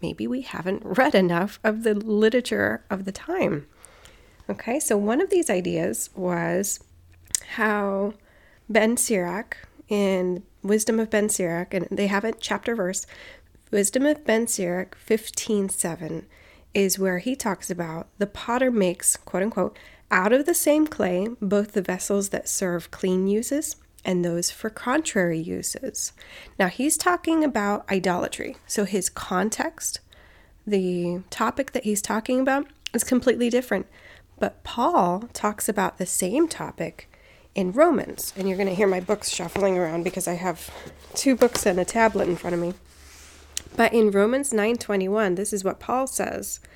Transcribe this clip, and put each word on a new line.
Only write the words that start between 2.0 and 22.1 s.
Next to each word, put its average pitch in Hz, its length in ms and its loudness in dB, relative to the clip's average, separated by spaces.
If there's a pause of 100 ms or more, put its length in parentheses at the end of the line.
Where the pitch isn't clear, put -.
of 196 160 -4
the 196 60 -6
time. 247 560 -2 (800)
Okay, 233 300 -4
so 220 180 2
one 220 240 2
of 381 80 0
these 349 200 2
ideas 180 640 -2
was 180 640 -2 (760)
how 208 580 0 (560)
Ben 220 280 4
Sirach, 185 600 -2 (300)
in 190 560 2 (180)
Wisdom 220 380 2
of 220 100 -2
Ben 214 200 2
Sirach, 175 440 -2
and 175 160 -2
they 202 180 0
have 202 180 0
a 226 80 -2
chapter 226 420 -4
verse, 190 300 -2 (640)
Wisdom 254 340 2
of 294 200 2
Ben 226 200 2
Sirach 180 500 -4
fifteen 214 760 -2
seven 165 560 -6 (480)
is 196 260 2
where 185 200 0
he 254 160 -2
talks - 340 -4
about 165 380 -6 (100)
the 202 100 -2
potter 254 420 0
makes, 185 460 2
quote - 280 -4
unquote, 202 340 -2 (340)
out 202 220 4
of 277 120 6
the 349 80 2
same 302 340 4
clay, 190 400 0 (140)
both 208 300 2
the 202 100 -2
vessels 196 480 -2